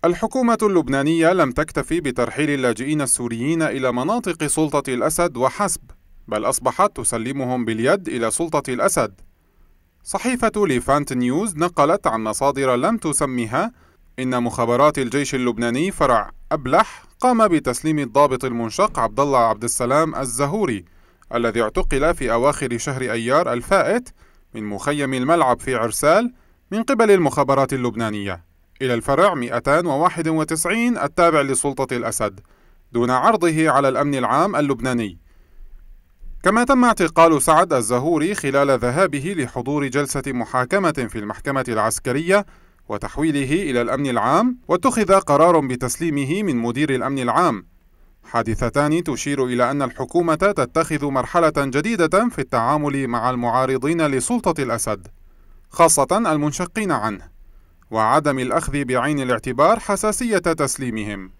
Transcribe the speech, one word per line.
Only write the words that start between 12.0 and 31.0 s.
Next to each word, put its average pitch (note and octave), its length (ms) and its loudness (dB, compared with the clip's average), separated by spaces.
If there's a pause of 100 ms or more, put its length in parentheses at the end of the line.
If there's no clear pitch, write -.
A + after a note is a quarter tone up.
عن A2+ 160 -2
مصادر C3 520 0
لم F3+ 220 0
تسمها C3+ 760 -2 (480)
إن B2+ 240 -2
مخابرات A#2+ 560 2
الجيش C3+ 360 -2
اللبناني B2 560 -2
فرع A#2+ 400 2 (200)
أبلح D3+ 520 0 (160)
قام A#3 280 4
بتسليم D#3 520 0
الضابط C3 460 2
المنشق A#2+ 540 -2
عبد A2+ 200 -2
الله C#3 200 4
عبد A2 240 2
السلام C3 520 0
الزهوري، C3+ 720 -4 (500)
الذي A#2 260 0
اعتقل C#3 540 0
في B2+ 160 -4
أواخر A#2+ 460 0
شهر C3 240 -6
أيار A#2+ 520 0
الفائت F#3+ 560 0 (440)
من A2+ 100 -10
مخيم C3+ 500 -4
الملعب C3 460 2
في C3 160 -4
عرسال D3+ 580 2 (380)
من A3 120 -4
قبل A3+ 280 2
المخابرات C#3 640 4
اللبنانية، G#2+ 680 -4 (380)
إلى B2+ 120 0
الفرع C#3+ 400 2
مائتان C#3 520 -2
وواحد D#3+ 420 0
وتسعين E3+ 680 -2
التابع D#3+ 440 2